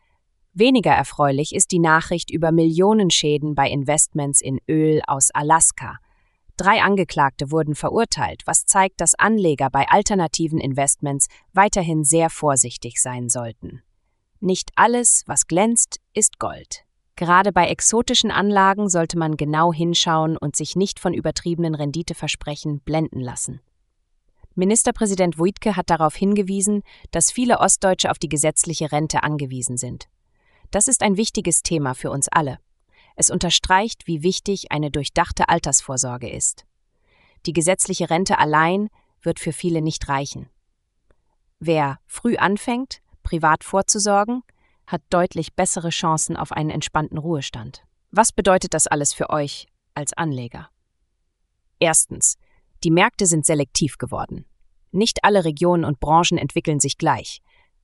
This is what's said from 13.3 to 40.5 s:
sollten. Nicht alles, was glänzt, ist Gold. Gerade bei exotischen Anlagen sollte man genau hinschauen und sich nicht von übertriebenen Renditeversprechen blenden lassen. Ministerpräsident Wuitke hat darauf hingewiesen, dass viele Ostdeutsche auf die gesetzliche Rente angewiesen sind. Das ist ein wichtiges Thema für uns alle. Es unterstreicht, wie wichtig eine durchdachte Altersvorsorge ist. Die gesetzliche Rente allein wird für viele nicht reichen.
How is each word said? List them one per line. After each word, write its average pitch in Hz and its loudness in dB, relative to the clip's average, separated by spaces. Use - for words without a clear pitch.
sollten. 117 -10
Nicht 185 -4
alles, 233 4
was - -2
glänzt, 214 0
ist - 0
Gold. - -8
Gerade 180 4
bei - 4
exotischen 226 0
Anlagen 196 2
sollte 170 0
man 156 0
genau 151 2
hinschauen 160 0
und - -4
sich - -6
nicht 196 -2
von 180 -2
übertriebenen 165 -4
Renditeversprechen 147 -6
blenden 151 -4
lassen. 127 -10
Ministerpräsident 190 0
Wuitke 190 0
hat 180 -2
darauf 156 2
hingewiesen, 196 0
dass - 0
viele 247 2
Ostdeutsche - 2
auf - -6
die 156 -6
gesetzliche 156 -2
Rente 151 -2
angewiesen 131 -4
sind. 123 -10
Das 202 2
ist 262 0
ein 196 2
wichtiges 208 -2
Thema 147 -2
für 139 -8
uns 139 -4
alle. 147 -2
Es - 2
unterstreicht, 185 0
wie 160 -4
wichtig 190 -2
eine 151 -2
durchdachte - 0
Altersvorsorge 131 -4
ist. - -6
Die 170 -6
gesetzliche 175 0
Rente 180 0
allein 165 2
wird 165 -6
für 160 -6
viele 165 -2
nicht 156 -4
reichen. 139 -6